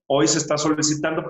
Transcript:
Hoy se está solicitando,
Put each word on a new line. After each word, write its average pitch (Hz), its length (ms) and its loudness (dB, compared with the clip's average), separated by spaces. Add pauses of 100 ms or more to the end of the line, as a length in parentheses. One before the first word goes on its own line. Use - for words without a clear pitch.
Hoy 143 200 2
se 156 120 0
está 147 180 -2
solicitando, 151 720 0